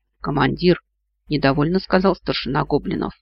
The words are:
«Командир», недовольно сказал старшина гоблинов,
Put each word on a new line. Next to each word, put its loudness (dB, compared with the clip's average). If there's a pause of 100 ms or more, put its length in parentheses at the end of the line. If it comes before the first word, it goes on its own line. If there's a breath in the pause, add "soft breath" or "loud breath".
(220)
«Командир», 0 (460)
недовольно 0
сказал 2
старшина -4
гоблинов, -2